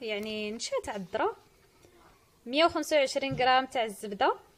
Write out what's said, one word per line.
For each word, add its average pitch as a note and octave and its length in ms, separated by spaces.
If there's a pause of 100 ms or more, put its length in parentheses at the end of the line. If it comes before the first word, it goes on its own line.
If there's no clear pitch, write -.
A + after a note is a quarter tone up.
يعني G#3+ 520
نشا A#3 320
تاع A#3 120
الذره. A3+ 400 (1080)
مية C#4+ 180
وخمسة D#4+ 320
وعشرين C4+ 380
غرام B3+ 320
تاع A#3+ 180
الزبده. A3 500 (240)